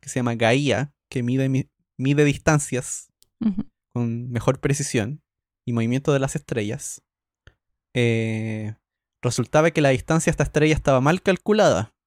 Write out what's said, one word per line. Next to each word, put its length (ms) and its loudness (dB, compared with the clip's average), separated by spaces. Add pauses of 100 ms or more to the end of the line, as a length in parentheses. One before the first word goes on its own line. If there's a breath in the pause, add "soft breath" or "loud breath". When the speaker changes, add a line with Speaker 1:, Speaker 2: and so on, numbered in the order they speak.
Speaker 1:
que 80 -18
se 100 -10
llama 160 0
Gaia, 580 2 (160)
que 140 -4
mide 260 0
mi-, 200 -2 (280)
mide 280 2
distancias 880 -2 (280)
Speaker 2:
Ujú. 260 -2 (280)
Speaker 1:
con 380 -4
mejor 260 -2
precisión 640 -2 (420)
y 100 -4
movimiento 380 0
de 60 4
las 160 -2
estrellas, 680 -6 (920)
eh, 800 -2 (480)
resultaba 480 0
que 120 -2
la 80 4
distancia 400 0
a 20 2
esta 120 -2
estrella 300 2
estaba 260 2
mal 220 0
calculada. 720 2 (120)